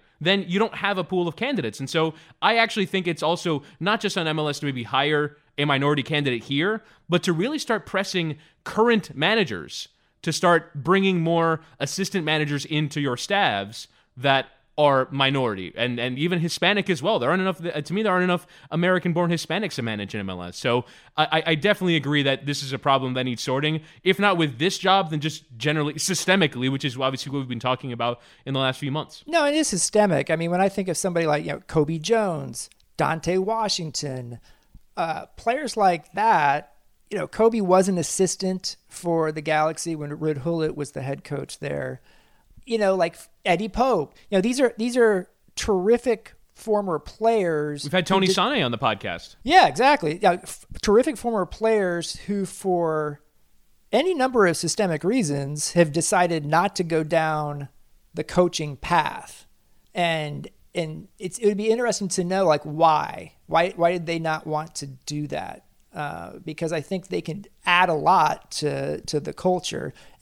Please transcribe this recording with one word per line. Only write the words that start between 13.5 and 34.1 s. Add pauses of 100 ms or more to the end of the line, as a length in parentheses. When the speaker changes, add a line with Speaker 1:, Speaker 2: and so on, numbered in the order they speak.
Speaker 1:
that (320)
are
minority
and,
and
even
Hispanic
as
well.
There
aren't
enough,
to
me,
there
aren't
enough (240)
American-born
Hispanics
to
manage
in
M
L
S.
So (320)
I,
I,
I
definitely
agree
that
this
is
a
problem
that
needs
sorting, (220)
if
not
with
this
job,
then
just (140)
generally
systemically,
which
is
obviously
what
we've
been
talking
about (240)
in
the
last
few
months.
Speaker 2:
No,
it
is
systemic.
I
mean,
when
I
think
of
somebody
like,
you
know,
Kobe
Jones, (260)
Dante
Washington, (560)